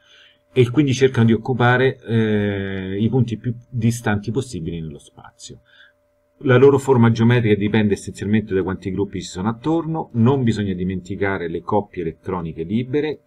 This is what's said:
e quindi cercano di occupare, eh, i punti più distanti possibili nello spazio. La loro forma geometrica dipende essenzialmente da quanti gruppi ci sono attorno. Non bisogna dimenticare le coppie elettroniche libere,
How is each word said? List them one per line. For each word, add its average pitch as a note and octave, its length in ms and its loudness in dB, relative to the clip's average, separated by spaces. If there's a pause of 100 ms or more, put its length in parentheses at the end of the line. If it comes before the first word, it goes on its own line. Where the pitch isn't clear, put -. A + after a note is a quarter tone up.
(540)
e A#2+ 160 4
quindi C#3+ 240 2
cercano B2+ 320 4
di A2+ 80 6
occupare, B2 680 2
eh, G2+ 1000 -2
i A2 100 2
punti A2+ 280 0
più B2 160 -6 (160)
distanti A2+ 640 -2
possibili E2+ 480 -6
nello D2+ 200 -12
spazio. - 600 -20 (800)
La B2+ 160 4
loro C#3 200 8
forma A#2+ 340 4
geometrica A2+ 440 2
dipende G#2 400 0
essenzialmente G2+ 580 -4
da F#2+ 100 0
quanti F#2 280 -6
gruppi F#2+ 300 -4
ci F2 60 -14
sono F#2 220 -6
attorno. D#3+ 640 -4
Non B2+ 300 2
bisogna G#2 300 -2
dimenticare F#2 760 -4
le E2+ 120 -6
coppie G2+ 420 -4
elettroniche E2 600 -8
libere, B2+ 640 -4